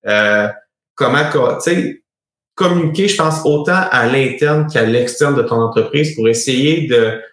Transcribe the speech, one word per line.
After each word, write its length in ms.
Euh, 420
comment, 280
co-, 220
tu 80
sais, 300
communiquer, 540
je 80
pense, 280
autant 360
à 160
l'interne 600
qu'à 180
l'externe 500
de 80
ton 140
entreprise 580
pour 140
essayer 580
de, 320